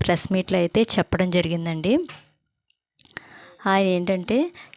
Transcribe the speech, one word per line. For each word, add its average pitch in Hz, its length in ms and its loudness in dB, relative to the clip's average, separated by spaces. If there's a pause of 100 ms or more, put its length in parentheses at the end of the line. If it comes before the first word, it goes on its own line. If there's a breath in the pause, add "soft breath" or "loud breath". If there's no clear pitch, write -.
ప్రెస్ - 300 0
మీట్లో 185 280 0
అయితే 175 240 2
చెప్పడం 185 480 0
జరిగిందండి. 170 640 0 (1700 loud breath)
ఆయన 196 200 2
ఏంటంటే, 180 480 -2 (420 loud breath)